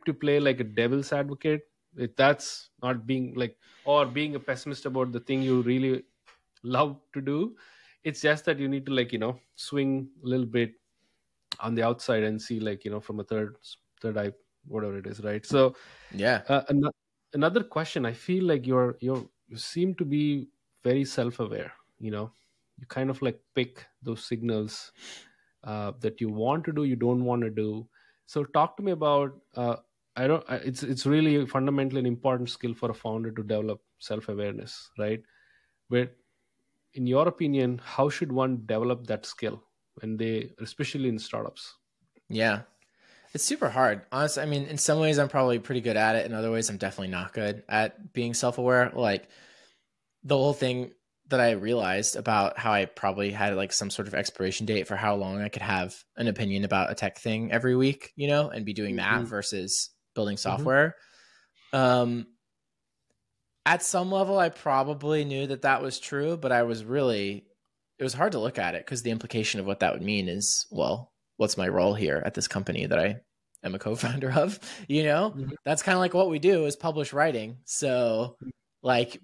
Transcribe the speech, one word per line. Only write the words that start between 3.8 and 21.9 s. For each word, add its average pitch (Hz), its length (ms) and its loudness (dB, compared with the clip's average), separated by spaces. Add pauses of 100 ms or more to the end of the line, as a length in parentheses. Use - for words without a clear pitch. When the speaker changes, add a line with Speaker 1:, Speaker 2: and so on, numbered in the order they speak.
Speaker 1:
or 143 220 6
being 147 280 -4
a 135 40 -6
pessimist 131 460 -6
about 131 280 0
the 120 80 -4
thing 135 220 0
you 127 200 4
really 127 400 2 (600)
love 139 360 0 (140)
to 143 80 -4
do. 151 360 -2 (460)
It's 151 180 -6
just 151 240 2
that 151 140 2
you 139 100 -2
need 135 180 -4
to, 139 60 -2
like, 123 200 0
you 117 60 -2
know, 120 200 -2 (160)
swing 135 540 -2 (140)
a 127 40 -6
little 127 200 2
bit 113 260 0 (880)
on 117 140 -2
the 113 80 2
outside 117 400 2
and 107 180 -2
see, 113 200 -4
like, 107 240 -4
you 104 60 -4
know, 104 100 -4
from 107 200 -8
a - 40 -10
third, 107 320 -4 (440)
third 107 160 -4
eye, 104 140 -2 (360)
whatever 104 320 -6
it 98 80 -10
is, 104 160 -12
right? 107 220 -4
So 131 300 4 (360)
Speaker 2:
Yeah. 107 380 2
Speaker 1:
uh, 139 200 4
ano-, 143 220 2 (420)
another 170 300 2
question, 156 420 -4
I 117 80 -2
feel 185 320 -2
like 143 220 2
you're, 127 340 2
you're, 127 280 -4 (200)
you 113 80 -14
seem 175 380 -2
to 175 100 -2
be 143 440 0 (340)
very 135 220 2
self-aware, 117 680 -4 (260)